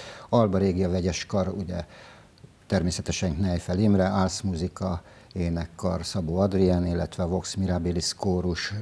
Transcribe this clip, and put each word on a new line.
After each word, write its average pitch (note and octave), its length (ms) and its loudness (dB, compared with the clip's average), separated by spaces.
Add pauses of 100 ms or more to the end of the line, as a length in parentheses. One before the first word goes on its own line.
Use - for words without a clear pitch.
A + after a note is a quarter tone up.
(280)
Alba G#2+ 300 4
Régia F#2 300 2
vegyes F2 380 -2
kar, F#2 220 -2
ugye, F2 360 -6 (800)
természetesen E2+ 720 0
Kneiffel F2+ 420 0
Imre, G2+ 260 6
Ász F#2+ 360 0
Muzika F2+ 640 -4 (300)
énekkar E2+ 720 -4
Szabó E2+ 340 -2
Adrien, F#2+ 480 4
illetve E2+ 380 -2
Vox F2 300 -2
Mirabilis F2 600 0
kórus F2+ 680 -2